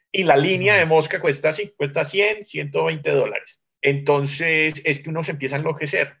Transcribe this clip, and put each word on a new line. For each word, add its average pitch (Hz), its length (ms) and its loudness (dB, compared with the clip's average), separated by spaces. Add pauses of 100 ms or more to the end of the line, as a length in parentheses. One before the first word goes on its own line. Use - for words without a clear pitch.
(120)
y 190 140 -2
la 143 100 6
línea 185 400 2
de 175 100 4
mosca 160 360 2
cuesta, 151 320 0
sí, 208 240 -8
cuesta 143 260 -2
cien, 202 400 0
ciento 151 400 -4
veinte 160 280 -2
dólares. 117 500 -2 (200)
Entonces, 143 1040 0
es 151 140 0
que 160 140 -10
uno 160 100 -4
se 165 120 -6
empieza 139 240 -6
a - 20 -2
enloquecer, 151 600 -4